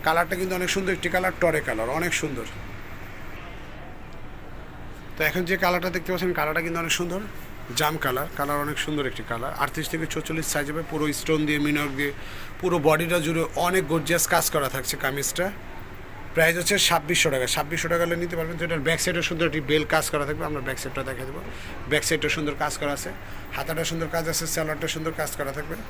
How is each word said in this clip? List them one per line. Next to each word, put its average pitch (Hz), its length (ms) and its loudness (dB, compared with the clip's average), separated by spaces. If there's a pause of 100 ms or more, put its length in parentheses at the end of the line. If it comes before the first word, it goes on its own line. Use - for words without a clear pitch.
কালারটা 170 320 4
কিন্তু 185 180 0
অনেক 180 160 0
সুন্দর 190 220 2
একটি 175 160 0
কালার, 185 320 2
টরে 156 200 6
কালার, 113 300 0
অনেক 160 240 0
সুন্দর। 139 320 -2 (2750)
তো - 80 2
এখন 185 200 4
যে 185 120 2
কালারটা 180 340 4
দেখতে 180 220 -2
পাচ্ছেন, 180 200 2
কালারটা 156 280 2
কিন্তু 170 200 -2
অনেক 160 120 0
সুন্দর, 175 280 0 (560)
জাম 156 200 4
কালার, 135 300 0 (100)
কালার 143 220 0
অনেক 147 200 -2
সুন্দর 147 280 0
একটি 117 220 -4
কালার। 117 240 -2 (100)
আটত্রিশ 143 260 -2
থেকে 160 180 -2
চৌচল্লিশ 156 400 -4
সাইজ 147 240 0
হবে। 160 200 -2
পুরো 151 220 0
স্টোন 156 340 2
দিয়ে, 147 120 2
মিনার 147 380 2
দিয়ে 143 160 0 (480)
পুরো 175 180 2
বডিটা 160 420 4
জুড়ে 165 220 2 (140)
অনেক 175 320 4
গর্জিয়াস 160 380 4
কাজ 170 240 4
করা 143 180 2
থাকছে 135 280 -2
কামিজটা। 139 500 0 (880)
প্রাইস 165 220 6
হচ্ছে 180 220 4
ছাব্বিশশো 165 520 4
টাকা। 127 160 2
ছাব্বিশশো 156 420 0
টাকা 170 160 4
হলে 170 120 2
নিতে 170 200 -2
পারবেন। 165 220 -2
তো 170 60 -2
এটার 165 220 0
ব্যাক 160 140 2
সাইডে 175 220 2
সুন্দর 165 240 2
একটি 151 140 0
বেল 147 240 4
কাজ 156 260 4
করা 147 160 2
থাকবে, 151 180 -2
আমরা 151 160 -2
ব্যাক 131 180 -4
সাইডটা 135 240 -4
দেখাই 127 240 -4
দেবো। 139 140 -8 (500)
ব্যাক 147 140 4
সাইডটা 151 240 2
সুন্দর 147 300 0
কাজ 147 200 0
করা 143 140 0
আছে, - 180 -4 (460)
হাতাটা 156 280 -2
সুন্দর 165 280 -2
কাজ 165 160 0
আছে, 165 180 0
সালোয়ারটা 156 420 0
সুন্দর 160 280 -2
কাজ 151 200 -2
করা 139 160 -2
থাকবে। 151 220 -4 (160)